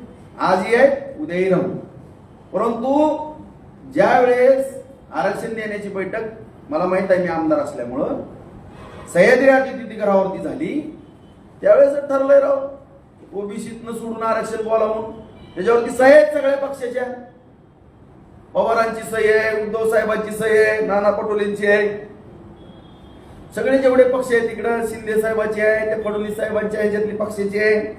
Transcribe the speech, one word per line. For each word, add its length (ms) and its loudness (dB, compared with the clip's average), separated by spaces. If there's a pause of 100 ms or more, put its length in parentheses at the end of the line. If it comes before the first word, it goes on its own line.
(400)
आजही 360 0
आहे, 460 2
उद्याही 280 -2
राहू. 140 2 (920)
परंतु 640 0 (760)
ज्या 260 4
वेळेस 560 4 (380)
आरक्षण 400 -4
देण्याची 360 -8
बैठक, 320 -6 (480)
मला 160 -2
माहित 260 0
आहे, 100 4
मी 60 -2
आमदार 320 0
असल्यामुळं 640 -6 (920)
सह्याद्री 360 4
अतिथी 460 0
घरावरती 480 0
झाली, 560 -8 (600)
त्यावेळेस 320 6
ठरलंय 460 4
राव, 280 0 (680)
ओबीसीतनं 580 -10
सोडून 320 -8
आरक्षण 400 -2
बोलावून, 560 -2 (360)
त्याच्यावरती 340 2
सह्या 260 6
आहेत 180 6
सगळ्या 240 0
पक्षाच्या. 460 -6 (1500)
पवारांची 480 0 (100)
सही 220 2
आहे, 320 0
उद्धव 240 -2
साहेबांची 420 0
सही 260 0
आहे, 240 4
नाना 300 0
पटोलेंची 560 -2
आहे, 420 0 (1500)
सगळे 220 2
जेवढे 260 6
पक्ष 300 0
आहेत 160 2
तिकडं, 360 -4
शिंदे 360 -4
साहेबांची 400 -2
आहे, 340 0
ते 80 -4
फडणवीस 340 -4
साहेबांची 400 -4
आहे, 120 0
ह्याच्यातली 280 -4
पक्षाची 420 -4
आहे, 160 2 (240)